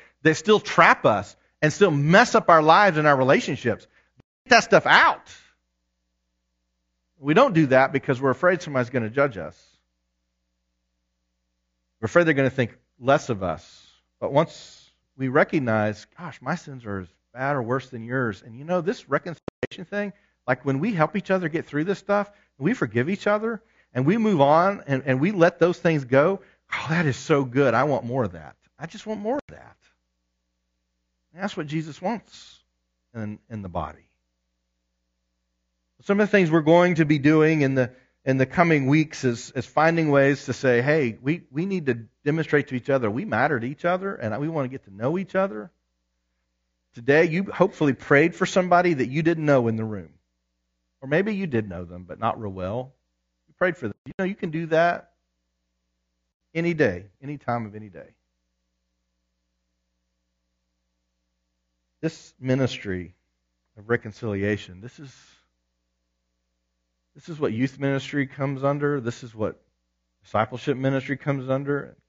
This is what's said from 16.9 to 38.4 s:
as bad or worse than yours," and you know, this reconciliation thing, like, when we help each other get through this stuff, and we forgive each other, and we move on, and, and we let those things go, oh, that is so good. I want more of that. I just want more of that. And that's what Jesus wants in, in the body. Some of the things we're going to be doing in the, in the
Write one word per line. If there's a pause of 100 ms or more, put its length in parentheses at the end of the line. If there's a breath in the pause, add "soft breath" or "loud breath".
as (240)
bad
or
worse
than
yours,"
and
you
know,
this
reconciliation
thing, (340)
like,
when
we
help
each
other
get
through
this
stuff, (280 soft breath)
and
we
forgive
each
other, (300)
and
we
move
on,
and,
and
we
let
those
things
go, (320 soft breath)
oh,
that
is
so
good.
I
want
more
of
that. (220)
I
just
want
more
of
that. (1600)
And
that's
what
Jesus
wants (560)
in, (100)
in
the
body. (1900)
Some
of
the
things
we're
going
to
be
doing
in
the, (340 soft breath)
in
the